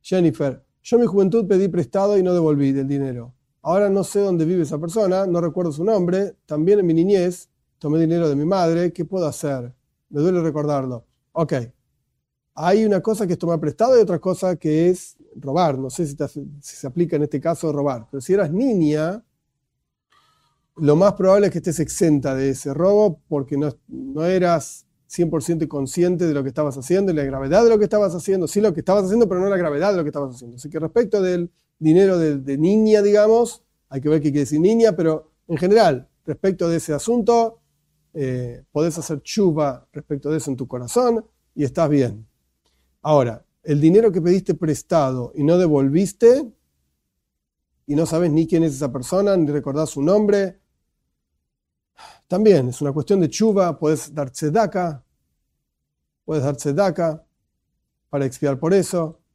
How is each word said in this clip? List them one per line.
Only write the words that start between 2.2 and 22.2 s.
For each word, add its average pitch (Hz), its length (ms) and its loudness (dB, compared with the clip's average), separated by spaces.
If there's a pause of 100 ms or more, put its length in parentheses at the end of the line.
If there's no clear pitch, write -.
no 180 120 0
devolví 147 380 2
del 135 160 -2
dinero. 131 460 -6 (280)
Ahora 190 260 0
no 196 140 0
sé - 180 -4
dónde 180 240 0
vive 175 200 0
esa 147 140 -8
persona, 185 480 -2
no 175 140 -2
recuerdo 170 300 -4
su 147 140 -6
nombre. 190 500 0 (120)
También 165 340 2
en 185 60 0
mi 165 80 2
niñez 180 540 0 (300)
tomé 156 220 -2
dinero 165 280 0
de 143 60 0
mi 143 100 -2
madre. 170 480 0
¿Qué 170 120 -6
puedo 180 220 -4
hacer? 135 460 -6 (380)
Me 143 100 -4
duele 180 200 2
recordarlo. 147 680 -4 (260)
Ok. 160 220 -2 (1000)
Hay 190 300 2
una 202 160 0
cosa 214 260 -2
que 175 80 -2
es 170 40 -10
tomar 170 220 -2
prestado 220 360 2
y 226 60 6
otra 175 160 0
cosa 185 380 -2
que 156 320 0
es - 280 -4 (200)
robar. 139 420 -2
No 131 120 -8
sé 170 160 -4
si 143 100 -10
te, 147 100 -4
si 143 200 -12 (140)
se - 260 -16
aplica 165 300 -2
en 143 60 0
este 147 180 -4
caso 160 320 -2
robar. 139 380 -4
Pero 139 100 -10
si 180 140 -2
eras 190 160 0
niña, 175 720 0 (1500)
lo 147 200 4
más 196 160 4
probable 196 340 4
es 175 60 -2
que 175 60 -6
estés 151 200 -6
exenta 147 560 0